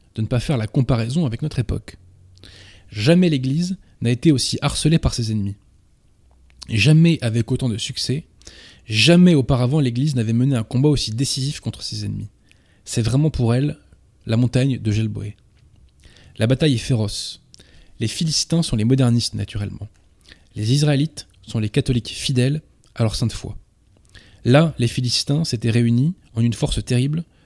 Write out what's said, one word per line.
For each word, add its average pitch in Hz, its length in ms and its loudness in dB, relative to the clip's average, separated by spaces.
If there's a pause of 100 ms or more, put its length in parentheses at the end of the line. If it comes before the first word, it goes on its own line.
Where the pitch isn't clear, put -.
(140)
de 110 80 -4
ne 107 40 -2
pas 123 140 0
faire 147 160 -2
la 110 100 -2
comparaison 131 600 0
avec 117 160 -4
notre 151 160 -6
époque. - 400 -6 (920)
Jamais 160 380 2
l'Église 151 480 -2 (240)
n'a 117 100 0
été 127 220 2
aussi - 300 -2
harcelée 151 360 0
par - 160 0
ses 110 180 -4
ennemis. 101 240 -4 (1120)
Jamais 156 520 4
avec 117 300 0
autant 131 180 -2
de 107 100 -4
succès, - 480 -6 (600)
jamais 165 480 6
auparavant 131 460 2
l'Église 131 340 0
n'avait 113 180 0
mené 127 240 2
un 113 60 -2
combat 131 260 0
aussi 135 220 0
décisif 131 500 -4
contre - 220 -10
ses 107 220 -10
ennemis. 104 240 -8 (560)
C'est - 180 -4
vraiment 131 280 2
pour 117 240 0
elle 143 240 -2 (480)
la 113 100 -2
montagne 123 420 0
de 104 140 -2
Gelboé. 104 440 -4 (1000)
La 110 100 0
bataille 135 280 2
est 113 40 0
féroce. - 640 -4 (580)
Les 113 100 -2
Philistins 165 540 -2
sont 139 140 -2
les 107 80 0
modernistes, 120 500 2
naturellement. 104 540 -8 (640)
Les 107 180 0
Israélites 147 540 0 (160)
sont - 180 -6
les 110 100 -2
catholiques - 400 -2
fidèles 135 500 -2 (340)
à - 80 -2
leur 110 140 0
sainte 117 160 -2
foi. - 240 -12 (880)
Là, 147 340 4
les 120 100 2
Philistins 139 560 -2
s'étaient 117 260 -4
réunis 120 440 2 (200)
en 117 80 0
une 117 100 2
force - 320 -4
terrible 139 400 -2 (220)